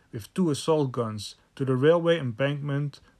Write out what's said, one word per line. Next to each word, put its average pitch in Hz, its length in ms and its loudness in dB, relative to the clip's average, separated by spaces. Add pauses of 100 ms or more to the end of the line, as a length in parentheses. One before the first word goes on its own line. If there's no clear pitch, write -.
(120)
with 110 220 -12
two 175 180 0
assault 147 400 0
guns 110 440 -6 (200)
to 139 100 -4
the 131 100 2
railway 165 440 4
embankment 139 800 -4 (200)